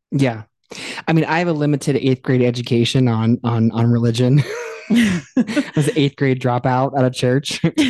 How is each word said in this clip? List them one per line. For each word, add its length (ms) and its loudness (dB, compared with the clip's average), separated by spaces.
Yeah. 320 0
I 40 2
mean, 120 2
I 160 -2
have 80 -2
a 40 0
limited 440 0
eighth 260 0
grade 200 2
education 680 2
on, 340 2
on, 300 0
on 180 2
religion. 520 2
<laughs> 240 -10
I 840 0
was 140 2
an 100 -2
eighth 180 0
grade 240 0
dropout 560 0
out 80 2
of 80 0
church, 480 -2